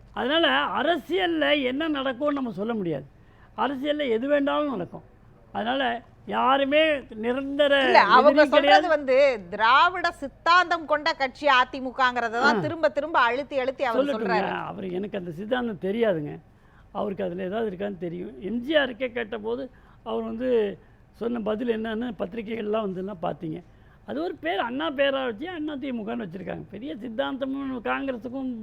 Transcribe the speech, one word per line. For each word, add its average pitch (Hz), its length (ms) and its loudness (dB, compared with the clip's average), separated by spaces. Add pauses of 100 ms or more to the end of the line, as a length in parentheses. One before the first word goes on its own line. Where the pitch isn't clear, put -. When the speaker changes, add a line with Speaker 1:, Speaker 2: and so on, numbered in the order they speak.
(140)
Speaker 1:
அதனால 294 340 0 (320)
அரசியல்ல 311 840 0
என்ன 262 240 -2
நடக்கும்னு 277 520 -2
நம்ம 247 120 -4
சொல்ல 208 220 -4
முடியாது. 165 320 -4 (520)
அரசியல்ல 277 520 -2
எது 226 180 0
வேண்டாலும் 285 480 2
நடக்கும். - 300 -8 (460)
அதனால 240 320 -2 (420)
யாருமே 269 560 2 (280)
நிரந்தர 269 640 0 (120)
Speaker 2:
இல்ல, 254 180 8
அவங்க 262 400 8
Speaker 1:
எதிரி 294 80 6
Speaker 2:
சொல்றது 294 120 6
Speaker 1:
கிடையாது. 285 260 6
Speaker 2:
வந்து 285 300 2 (320)
திராவிட 311 640 4
சித்தாந்தம் 339 760 2
கொண்ட 302 280 0
கட்சி 269 340 -2
அதிமுகங்கிறத 254 1000 2
தான் 294 120 6
Speaker 1:
ஆ. - 80 0
Speaker 2:
திரும்ப 311 240 0
திரும்ப 294 300 0
அழுத்தி 262 400 2
அழுத்தி 254 240 -2
அவர் 240 180 0
Speaker 1:
சொல்லட்டுங்க. 233 380 0
Speaker 2:
சொல்றாரு. 190 120 -2 (140)
Speaker 1:
அவரு, 185 260 -8
எனக்கு 196 260 -6
அந்த 175 140 -8
சித்தாந்தம் 214 560 -4
தெரியாதுங்க. 190 460 0 (580)
அவருக்கு 196 320 -4
அதுல 185 200 -6
ஏதாவது 214 260 -4
இருக்கான்னு 196 280 -8
தெரியும். 180 440 -8
எம் 208 180 -4
ஜி 262 160 -4
ஆருக்கே 254 360 0
கேட்டபோது 233 520 -6 (400)
அவர் 226 200 -4
வந்து 226 260 -4 (640)
சொன்ன 233 280 -4
பதில் 220 380 -2
என்னன்னு 220 320 -4 (100)
பத்திரிகைகள்லாம் 214 680 -4
வந்துலாம் 190 400 -6
பார்த்தீங்க. 165 320 -6 (460)
அது 220 180 -8
ஒரு 359 120 -6
பேர், 330 240 -4
அண்ணா 262 300 -4
பேரா 277 360 0
வச்சு 247 240 -6
அண்ணா 311 240 -6
திமுகன்னு 240 520 -6
வச்சிருக்காங்க. 175 460 -10
பெரிய 262 240 -10
சித்தாந்தமும் 262 880 -6
காங்கிரஸுக்கும் 262 640 -4 (140)